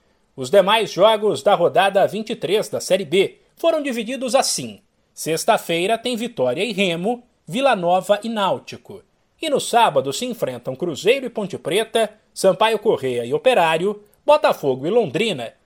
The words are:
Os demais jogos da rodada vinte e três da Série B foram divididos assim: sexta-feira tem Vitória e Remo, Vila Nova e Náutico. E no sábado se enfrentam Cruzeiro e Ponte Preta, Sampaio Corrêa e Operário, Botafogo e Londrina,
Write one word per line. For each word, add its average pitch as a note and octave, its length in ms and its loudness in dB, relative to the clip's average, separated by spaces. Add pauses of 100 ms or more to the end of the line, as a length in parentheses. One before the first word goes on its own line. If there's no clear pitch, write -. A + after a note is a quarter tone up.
(340)
Os C3 160 -8
demais G3+ 400 4
jogos G#3 540 2
da G3+ 100 6
rodada F3 540 2
vinte G#3+ 220 -8
e A3+ 60 -6
três F3+ 320 -4
da A#2+ 120 -6
Série F#3+ 240 -2
B E3+ 340 0 (160)
foram D#4+ 260 0
divididos B3 540 -6
assim: C3 460 -2 (340)
sexta-feira F3 840 -2
tem B3 200 -6
Vitória F#3 480 -2
e A#3+ 80 -6
Remo, F#3+ 500 -2 (260)
Vila A#3 280 2
Nova F3+ 480 0
e A3+ 40 -6
Náutico. G3 760 -6 (380)
E D#4+ 80 -4
no C4 120 0
sábado D3+ 520 2
se B3 140 -6
enfrentam C3 480 -6
Cruzeiro F3+ 500 -2
e A#3 60 -8
Ponte G3+ 260 -8
Preta, G#3+ 560 -2 (220)
Sampaio G#3 440 2
Corrêa B2+ 460 0
e B2 80 -4
Operário, F3 720 2 (240)
Botafogo F3+ 580 2
e F3 60 -2
Londrina, F3+ 640 -2 (140)